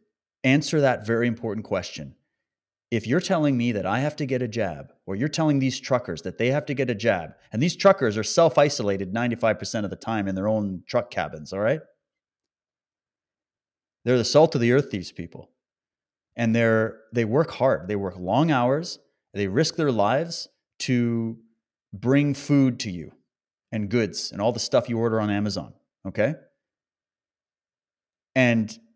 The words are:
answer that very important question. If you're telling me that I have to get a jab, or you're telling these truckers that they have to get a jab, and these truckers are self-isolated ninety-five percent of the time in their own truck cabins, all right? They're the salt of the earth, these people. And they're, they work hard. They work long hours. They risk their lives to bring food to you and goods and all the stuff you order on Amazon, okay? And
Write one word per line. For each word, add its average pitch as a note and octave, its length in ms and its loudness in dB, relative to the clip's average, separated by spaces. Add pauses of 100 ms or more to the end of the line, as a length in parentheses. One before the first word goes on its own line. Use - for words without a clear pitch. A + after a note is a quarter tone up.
(420)
answer D3+ 380 2
that B2 260 2
very A#2 200 0
important A2 380 -6
question. F2 500 -6 (760)
If A2 160 -2
you're D#3+ 120 2
telling D3+ 360 0
me A#2+ 160 0
that F#2+ 140 -2
I G#2 120 0
have D3 180 -2
to D3 100 -6
get B2+ 160 -2
a A#2+ 60 -4
jab, F#2 440 -6 (140)
or G2 100 -6
you're C3+ 120 -2
telling D3+ 300 0
these C3 220 -2
truckers A2 420 -2
that - 160 -10
they A#2+ 140 2
have C#3+ 140 -2
to C#3+ 80 -6
get B2+ 160 -2
a A#2 40 0
jab, G2 380 -2 (180)
and A2 100 -4
these E3+ 140 0
truckers C3+ 420 4
are A2 60 -2
self-isolated G2+ 880 2
ninety-five A2+ 460 0
percent G#2+ 260 -6
of F#2 60 -4
the F#2 60 -10
time G#2+ 320 -4
in F#2+ 80 -4
their F#2+ 100 -2
own G#2 400 -2
truck - 240 -2
cabins, D#2 420 -6
all F#2+ 60 -6
right? B2+ 220 0 (2250)
They're B2 140 4
the A#2 60 2
salt D#3 300 4
of C3+ 60 2
the A#2+ 100 4
earth, C#3 220 2
these F#2 180 -8
people. - 400 -14 (840)
And A2+ 180 2
they're, A2+ 460 2 (120)
they A#2 120 2
work C3 260 2
hard. G#2 380 0
They G#2 80 -2
work F#2+ 200 -4
long A2+ 360 2
hours. C3+ 480 0 (340)
They G2+ 140 0
risk C#3+ 260 0
their D3+ 160 0
lives B2+ 560 0 (340)
to A#2 580 -2 (540)
bring C3+ 420 2
food C3+ 460 2
to A2 100 -6
you E2 200 -10 (640)
and G#2+ 160 -4
goods G#2+ 420 -2
and G2 100 -8
all A2+ 120 2
the A2+ 80 -4
stuff - 280 0
you A#2 100 -2
order A2+ 220 0
on G#2 80 0
Amazon, G2+ 460 -2 (320)
okay? G#2+ 280 0 (2000)
And A#2 420 2 (180)